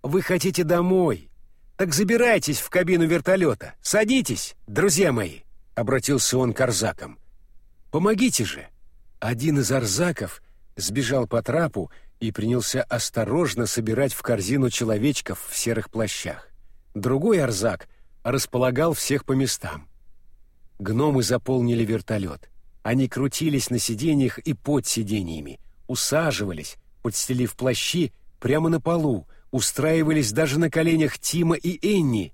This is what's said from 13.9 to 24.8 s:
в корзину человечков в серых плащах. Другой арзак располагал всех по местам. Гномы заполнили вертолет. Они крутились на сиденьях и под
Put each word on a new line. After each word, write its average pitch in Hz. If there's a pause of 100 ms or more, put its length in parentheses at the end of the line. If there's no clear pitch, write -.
в -
корзину 120
человечков 110
в -
серых 113
плащах. - (460)
Другой 143
арзак 110 (380)
располагал 127
всех -
по 139
местам. 104 (880)
Гномы 127
заполнили 120
вертолет. 104 (340)
Они 127
крутились 139
на 123
сиденьях 131
и 156
под 143